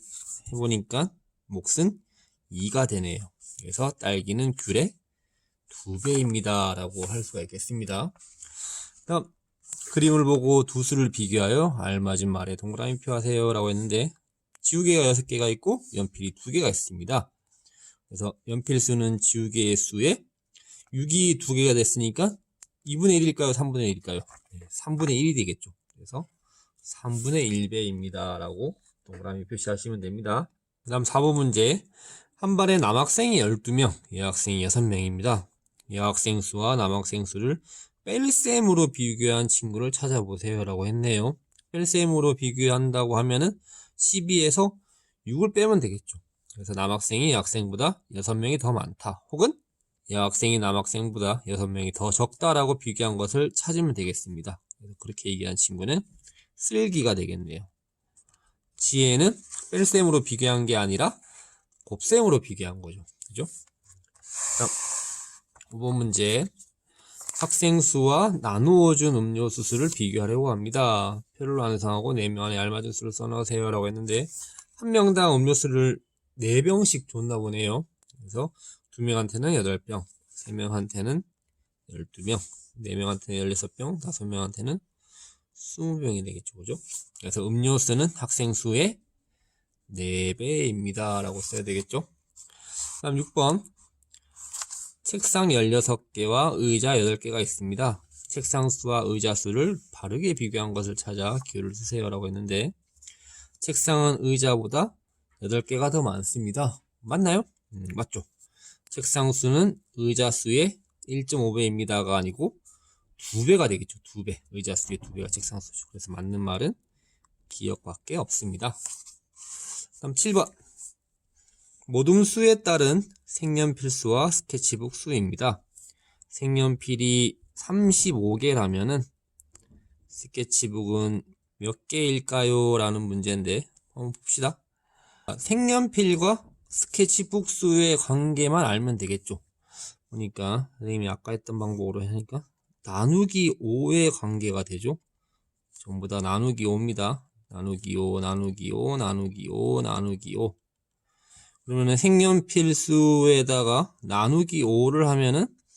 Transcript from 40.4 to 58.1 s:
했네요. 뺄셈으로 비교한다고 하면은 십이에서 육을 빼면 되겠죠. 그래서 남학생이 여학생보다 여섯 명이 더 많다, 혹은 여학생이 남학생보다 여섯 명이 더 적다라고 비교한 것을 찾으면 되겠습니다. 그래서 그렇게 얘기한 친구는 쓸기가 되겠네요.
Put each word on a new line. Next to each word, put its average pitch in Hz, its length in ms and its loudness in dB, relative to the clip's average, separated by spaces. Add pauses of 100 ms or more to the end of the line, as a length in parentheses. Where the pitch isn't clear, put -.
했네요. 117 500 0 (360)
뺄셈으로 165 640 2
비교한다고 127 840 2
하면은 127 400 2 (380)
십이에서 185 800 2 (500)
육을 165 260 0
빼면 208 280 4
되겠죠. 101 380 -6 (360)
그래서 101 200 -12
남학생이 104 580 0
여학생보다 107 680 -2 (140)
여섯 104 200 -4
명이 123 240 0
더 123 140 0
많다, - 500 -6 (100)
혹은 202 200 2 (560)
여학생이 101 520 0
남학생보다 104 880 -2
여섯 98 180 -2
명이 95 260 -6
더 104 180 -4
적다라고 139 680 0
비교한 110 380 -4
것을 135 360 0
찾으면 165 400 -2
되겠습니다. 90 720 -8 (160)
그래서 101 220 -20
그렇게 - 300 -10
얘기한 95 260 -4
친구는 98 440 -2 (540)
쓸기가 180 600 0
되겠네요. 90 540 -8 (1080)